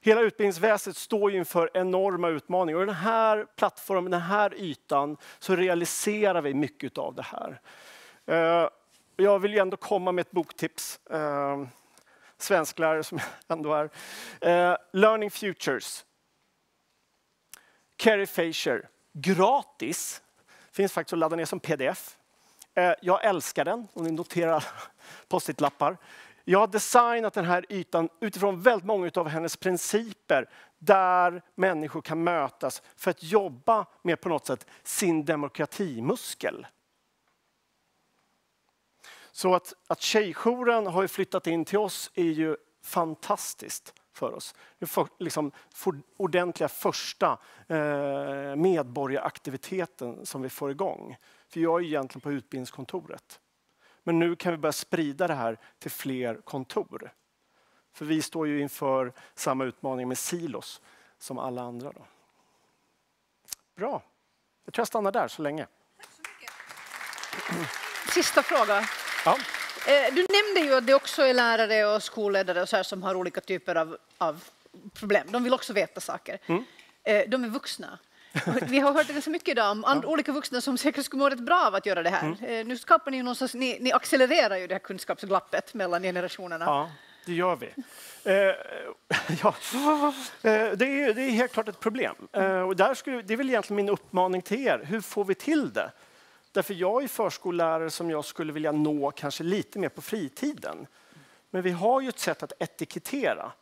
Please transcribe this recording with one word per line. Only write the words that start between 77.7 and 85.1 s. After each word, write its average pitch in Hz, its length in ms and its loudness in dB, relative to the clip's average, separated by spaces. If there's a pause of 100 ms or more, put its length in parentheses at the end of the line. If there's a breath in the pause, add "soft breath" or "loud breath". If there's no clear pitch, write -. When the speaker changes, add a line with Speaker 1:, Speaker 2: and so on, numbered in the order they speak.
Speaker 2:
Vi 254 180 2
har 285 140 4
hört 302 140 2
ganska 294 240 -4
mycket 349 180 -4
idag 220 220 2
om 214 140 -2
and-, 277 180 4
Speaker 1:
Ja. 240 60 -6
Speaker 2:
olika 302 220 0
vuxna 262 300 -4
som 247 160 -2
säkert 285 280 -2
skulle 262 140 -6
må 277 100 6
rätt 262 100 -6
bra 330 280 4
av 196 80 2
att 196 100 -2
göra 180 180 0
det 170 60 4
här. 180 140 0
Speaker 1:
Mm. 170 200 -4
Speaker 2:
Eh, 226 220 -4
nu 247 120 -6
skapar 320 340 4
ni 262 60 -4
ju 254 60 -4
någon 247 120 -4
sorts, 254 180 -4
ni, 247 260 -2
ni 247 140 2
accelererar 254 640 4
ju 185 100 -6
det 180 60 -4
här 196 60 -4
kunskapsglappet - 920 -4